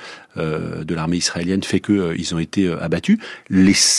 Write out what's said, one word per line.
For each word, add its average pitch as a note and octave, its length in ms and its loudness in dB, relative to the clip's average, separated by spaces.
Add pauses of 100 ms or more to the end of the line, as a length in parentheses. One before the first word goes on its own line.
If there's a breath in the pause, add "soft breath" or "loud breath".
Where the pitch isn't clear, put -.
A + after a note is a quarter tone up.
(380 loud breath)
euh, E2 460 -4
de E2 120 -4
l'armée E2 220 -2
israélienne F2 440 -2
fait - 180 0
que, G#2 140 0
euh, F2+ 240 2
ils F2 160 -6
ont E2 60 -2
été, F#2 260 0
euh, E2+ 160 -2
abattus. E2+ 380 2 (320 loud breath)
Les, F#2+ 240 6 (240)